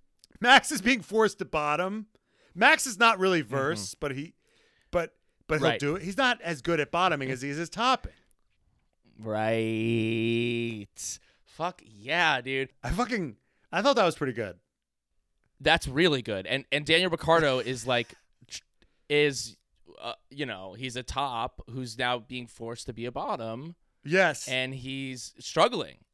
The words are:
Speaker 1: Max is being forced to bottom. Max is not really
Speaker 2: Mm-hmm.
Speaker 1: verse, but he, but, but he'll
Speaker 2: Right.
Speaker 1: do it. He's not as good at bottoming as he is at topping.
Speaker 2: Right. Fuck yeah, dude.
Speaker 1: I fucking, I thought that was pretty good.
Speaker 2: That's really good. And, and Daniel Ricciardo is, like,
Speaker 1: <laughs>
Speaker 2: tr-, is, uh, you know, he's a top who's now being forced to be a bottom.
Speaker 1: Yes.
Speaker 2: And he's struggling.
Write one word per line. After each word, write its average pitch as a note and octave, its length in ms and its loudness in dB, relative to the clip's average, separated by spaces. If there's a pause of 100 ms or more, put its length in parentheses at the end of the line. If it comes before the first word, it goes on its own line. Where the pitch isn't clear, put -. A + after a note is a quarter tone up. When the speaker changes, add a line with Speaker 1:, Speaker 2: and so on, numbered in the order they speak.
(400)
Speaker 1:
Max B3+ 320 8
is C4 120 -2
being A#3+ 180 4
forced A3 380 2
to F3 60 -6
bottom. E3 600 -2 (460)
Max A#3+ 320 4
is G#3 140 -8
not A3+ 180 6
really F#3 240 4
Speaker 2:
Mm-hmm. G#2+ 140 -8
Speaker 1:
verse, A#2+ 400 -2
but C#3+ 200 -6
he, D3+ 200 -12 (560)
but, E3+ 240 -2 (320)
but D#3 120 0
he'll C3+ 100 4
Speaker 2:
Right. A2+ 100 0
Speaker 1:
do C#3+ 160 0
it. F#3 80 -10
He's F3+ 140 -6
not B3 240 2
as E3 200 -6
good E3 180 0
at C#3+ 120 -2
bottoming D#3+ 400 0
as B2+ 100 -6
he C#3 80 -6
is C#3+ 100 -6
at E3+ 120 -8
topping. A#3+ 400 0 (1080)
Speaker 2:
Right. A2+ 1700 0 (580)
Fuck - 400 -8
yeah, C3 560 0
dude. C3 280 -4 (140)
Speaker 1:
I B2 80 -4
fucking, G3 460 -2 (340)
I A3 100 0
thought C4 140 4
that G#3+ 100 4
was E3 100 2
pretty C3 180 -4
good. G#2 240 -8 (1000)
Speaker 2:
That's D3+ 280 2
really C#3+ 340 2
good. G2 240 -6
And, C3 260 -4
and D3 140 -2
Daniel F3 240 4
Ricciardo D#3+ 500 2
is, A#2 280 -4
like, A#2+ 260 0 (180)
Speaker 1:
<laughs> - 160 -20
Speaker 2:
tr-, - 140 -14 (480)
is, C#3 480 0 (420)
uh, A#2 140 -10 (160)
you C#3 160 -8
know, F#2+ 280 -10
he's B2 220 -10
a B2+ 60 -6
top B2 680 -4
who's B2 260 -10
now B2 220 0
being B2 260 -12
forced A#2 400 -12
to B2+ 80 -8
be A2+ 120 -8
a B2 60 -6
bottom. C#3 600 -8 (300)
Speaker 1:
Yes. E3 440 0
Speaker 2:
And C3 280 -2
he's C3 640 -10
struggling. E3 580 0 (160)